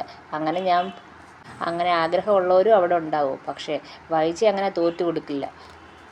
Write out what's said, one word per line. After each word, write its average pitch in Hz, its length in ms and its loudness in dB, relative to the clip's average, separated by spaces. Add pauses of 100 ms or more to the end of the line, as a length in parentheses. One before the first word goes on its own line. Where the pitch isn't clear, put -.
(320)
അങ്ങനെ 156 280 -2
ഞാൻ, 180 240 2 (760)
അങ്ങനെ 170 300 -2
ആഗ്രഹമുള്ളവരും 185 840 4
അവിടെ 175 200 4
ഉണ്ടാവും. 151 480 -2
പക്ഷേ 147 300 -8 (360)
വൈജ 165 340 0
അങ്ങനെ 196 260 2
തോറ്റു 170 340 -2
കൊടുക്കില്ല. 151 400 -4 (680)